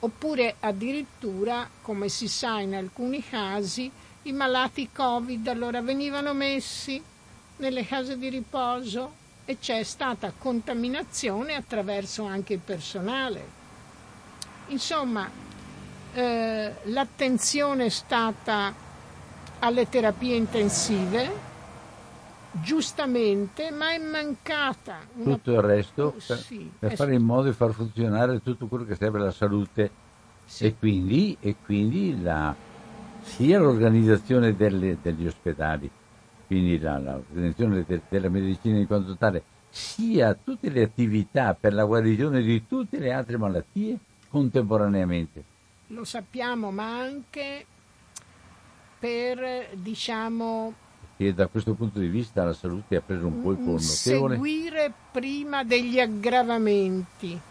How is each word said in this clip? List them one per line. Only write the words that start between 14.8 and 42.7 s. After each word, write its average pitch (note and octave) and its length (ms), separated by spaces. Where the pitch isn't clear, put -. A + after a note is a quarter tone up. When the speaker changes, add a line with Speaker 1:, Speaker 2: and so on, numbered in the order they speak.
Speaker 1:
eh, A3+ 600
l'attenzione C4 1000
è A3 40
stata A3 840
alle A#3+ 300
terapie A#3+ 460
intensive, A3 1120
giustamente, A#3+ 1200
ma D#4 220
è E4+ 60
mancata D4 1000
una A3+ 200
Speaker 2:
Tutto A#2+ 180
il A2+ 80
resto G#2 420
Speaker 1:
Oh, D3+ 220
Speaker 2:
per, A#2+ 140
Speaker 1:
sì, G3 380
Speaker 2:
per G#2+ 140
Speaker 1:
è - 40
Speaker 2:
fare C#3+ 180
Speaker 1:
s- - 20
Speaker 2:
in A#2+ 80
modo B2+ 260
di C3+ 60
far A2+ 180
funzionare A2+ 680
tutto A#2+ 260
quello A#2+ 180
che G#2 100
serve G#2+ 240
alla G2 120
salute. G#2 600
Speaker 1:
Sì. - 200
Speaker 2:
E A2 120
quindi, A2 600
e G2+ 240
quindi A#2 580
la, D#2 340
sia E3 380
l'organizzazione A2+ 960
delle, F#2+ 440
degli E2+ 280
ospedali, D#2 600
quindi F2+ 320
la, D2+ 180
l'organizzazione E2 880
de-, F2+ 240
della F#2+ 200
medicina G2 500
in G2+ 80
quanto F#2+ 280
tale, F#2+ 280
sia F#3 640
tutte - 360
le B2+ 120
attività G#2+ 720
per G#2 200
la G#2 120
guarigione A2+ 560
di A2+ 260
tutte C4 300